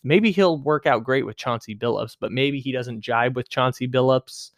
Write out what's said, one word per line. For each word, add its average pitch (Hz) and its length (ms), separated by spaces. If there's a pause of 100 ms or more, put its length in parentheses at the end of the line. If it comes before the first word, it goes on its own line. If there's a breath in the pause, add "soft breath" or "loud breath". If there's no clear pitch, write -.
Maybe 202 260
he'll 175 320
work 151 240
out 123 160
great 131 240
with 104 100
Chauncey 117 380
Billups, 110 460
but - 100
maybe 139 300
he 135 100
doesn't 123 300
jibe 120 340
with 123 140
Chauncey 127 400
Billups. 127 680